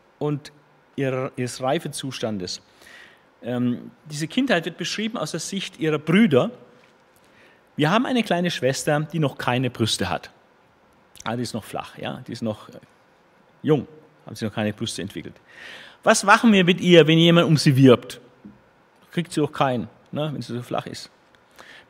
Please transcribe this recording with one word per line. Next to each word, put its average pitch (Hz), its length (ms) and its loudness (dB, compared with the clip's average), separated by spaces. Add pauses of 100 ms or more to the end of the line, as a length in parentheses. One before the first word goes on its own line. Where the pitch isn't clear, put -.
(200)
und 147 320 -6 (440)
ihrer, 131 420 -4
ihres 123 240 -8
Reifezustandes. 127 1000 -6 (800)
Ähm, 123 500 -6 (140)
diese 151 220 -8
Kindheit 220 380 -2
wird 165 120 -10
beschrieben 220 400 -6
aus - 140 -8
der 170 80 -6
Sicht - 400 -10
ihrer 151 200 -2
Brüder. 170 520 4 (1200)
„Wir 147 140 0
haben 226 160 2
eine 247 180 0
kleine 175 280 -2
Schwester, 147 600 -2
die 165 80 -4
noch 143 180 -2
keine 127 320 -2
Brüste 104 400 -4
hat.“ - 200 -8 (920)
Ah, 113 120 -8
die 123 80 -6
ist 110 100 -10
noch 113 100 -10
flach, - 340 -12
ja? - 300 -12
Die - 60 -12
ist 117 80 -14
noch, - 280 -8
äh, - 100 -20 (840)
jung, 143 260 0 (380)
haben - 100 -16
sie 113 100 -8
noch 104 80 -8
keine 107 200 -4
Brüste - 280 -10
entwickelt. - 340 -12 (680)
„Was 220 200 4
machen 220 280 6
wir 196 140 6
mit 175 160 2
ihr, 165 260 8
wenn 165 100 4
jemand 170 300 6
um 165 100 4
sie 135 200 4
wirbt?“ 131 420 6 (920)
Kriegt 175 200 -6
sie 156 100 -2
auch 147 100 -2
keinen, 127 360 -2 (240)
ne, 151 220 -6
wenn 127 80 -10
sie 120 120 -12
so 123 80 -8
flach - 240 -8
ist. - 240 -16 (800)